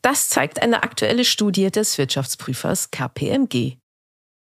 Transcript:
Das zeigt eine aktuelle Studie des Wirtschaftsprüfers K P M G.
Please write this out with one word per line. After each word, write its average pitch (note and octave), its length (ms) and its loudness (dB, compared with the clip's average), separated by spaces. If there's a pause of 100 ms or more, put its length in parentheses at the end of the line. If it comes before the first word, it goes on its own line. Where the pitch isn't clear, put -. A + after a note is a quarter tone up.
Das C#4 260 2
zeigt - 320 0
eine A#3 220 2
aktuelle A#3+ 420 0
Studie G3 460 2
des G#3+ 260 0
Wirtschaftsprüfers - 920 -4
K B2 180 -4
P - 220 -4
M C4+ 180 0
G. - 300 -2 (640)